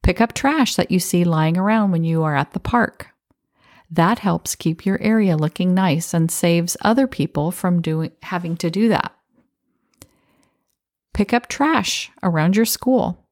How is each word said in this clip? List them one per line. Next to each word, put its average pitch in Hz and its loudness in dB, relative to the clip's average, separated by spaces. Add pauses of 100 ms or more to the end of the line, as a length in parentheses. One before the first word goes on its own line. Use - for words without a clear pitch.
Pick 175 2
up 226 2
trash 277 0
that - -2
you 185 2
see 175 0
lying 165 2
around 202 2
when 165 0
you 165 0
are 151 0
at 139 -2
the - -4
park. - -2 (840)
That 170 0
helps 175 -2
keep - -4
your 196 -2
area 208 2
looking 180 0
nice 170 0
and 165 2
saves 170 0
other 233 2
people 151 -4
from 180 0
doing, 160 -4 (120)
having 175 -6
to 170 -2
do 202 0
that. - -2 (2000)
Pick 202 -2
up 240 -2
trash - -2 (120)
around 170 2
your 226 4
school. - -2